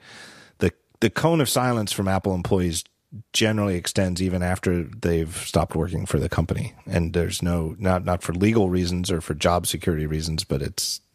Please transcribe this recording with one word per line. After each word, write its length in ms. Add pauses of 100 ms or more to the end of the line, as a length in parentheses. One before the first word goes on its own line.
(600)
the, 120 (300)
the 80
cone 320
of 80
silence 420
from 160
Apple 260
employees 520 (460)
generally 460
extends 440
even 220
after 400
they've 500
stopped 400
working 320
for 140
the 80
company. 460 (120)
And 280
there's 280
no, 380
not, 240
not 180
for 120
legal 360
reasons 400
or 120
for 120
job 340
security 380
reasons, 380
but 180
it's 380 (140)